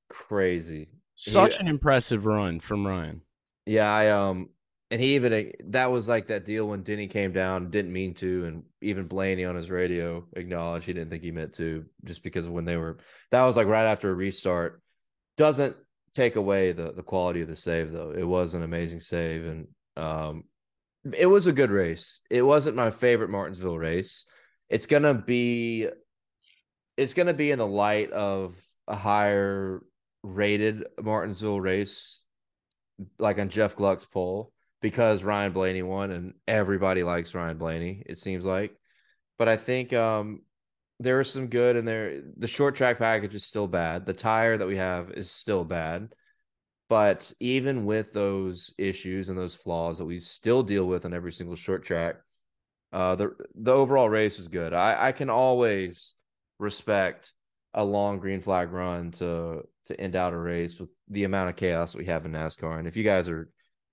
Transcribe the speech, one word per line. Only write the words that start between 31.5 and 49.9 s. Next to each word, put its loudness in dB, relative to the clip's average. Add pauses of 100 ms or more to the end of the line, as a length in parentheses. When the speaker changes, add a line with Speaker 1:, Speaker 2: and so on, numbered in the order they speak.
Speaker 1:
race, -2 (960)
like 0
on -2
Jeff 0
Gluck's 2
poll, -6 (300)
because 2
Ryan 0
Blaney 0
won, -4
and -8 (160)
everybody 2
likes -2
Ryan -4
Blaney, -6
it -14
seems -6
like. -2 (600)
But 2
I 6
think, -2
um, 0 (580)
there 2
are 4
some -6
good, 4
and -2
there, -4 (160)
the -4
short 0
track 4
package 2
is -10
still -4
bad. -2
The -2
tire 2
that -2
we -2
have -4
is -8
still -2
bad. -6 (760)
But 4
even 0
with -2
those -2
issues -4
and -6
those -6
flaws -4